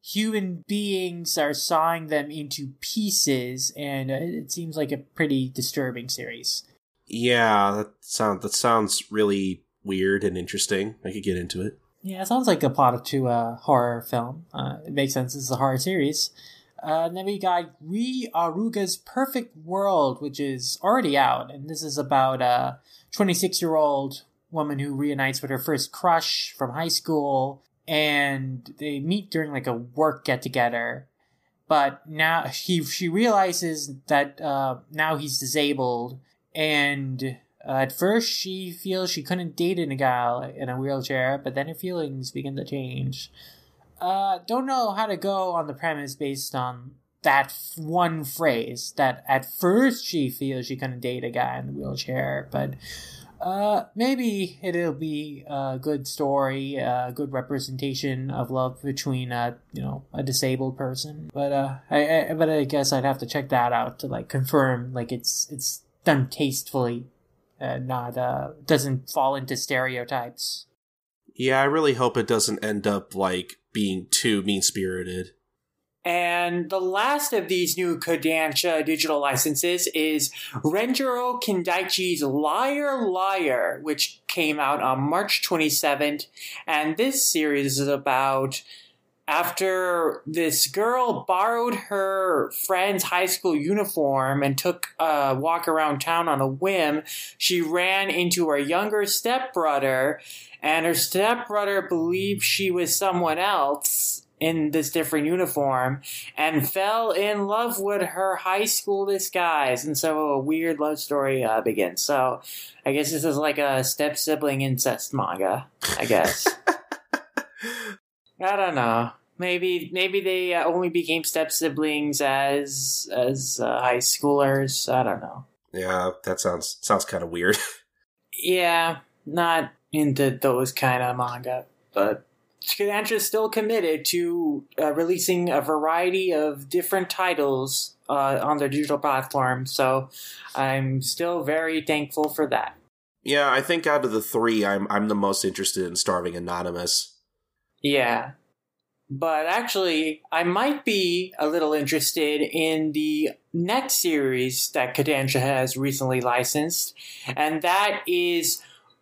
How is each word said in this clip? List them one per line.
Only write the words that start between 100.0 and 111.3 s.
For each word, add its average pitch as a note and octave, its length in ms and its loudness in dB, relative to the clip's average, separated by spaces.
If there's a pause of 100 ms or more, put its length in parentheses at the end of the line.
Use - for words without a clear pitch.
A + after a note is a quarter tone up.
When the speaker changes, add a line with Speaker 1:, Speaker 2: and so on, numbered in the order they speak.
Speaker 1:
and D#3+ 240 2
her E3 100 4
stepbrother G3+ 840 0
believed F#3 640 0
she F#3+ 300 0
was F3 240 0
someone F3 420 2
else D#3+ 800 0 (220)
in D#3 320 2
this D3+ 180 0
different D#3+ 340 0
uniform C#3 800 0 (340)
and D3+ 320 2
fell G#3+ 440 0
in G3+ 340 0
love A3+ 320 -2
with G3 240 0
her F#3 320 0
high F#3+ 300 0
school G3 420 -2
disguise. E3 800 0
And D3+ 120 -2
so D#3 340 0
a C#3 100 4
weird D#3+ 400 0
love D3+ 180 0
story, C3+ 460 0